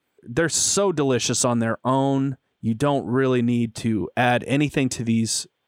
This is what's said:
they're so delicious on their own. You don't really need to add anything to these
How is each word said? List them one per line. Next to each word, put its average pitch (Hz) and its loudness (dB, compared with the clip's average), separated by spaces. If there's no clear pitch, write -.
they're 151 -2
so - 0
delicious 135 0
on 120 2
their 113 -2
own. 135 0
You 113 0
don't 139 0
really 127 2
need 120 0
to 110 -2
add 123 2
anything 139 0
to - -6
these 113 -2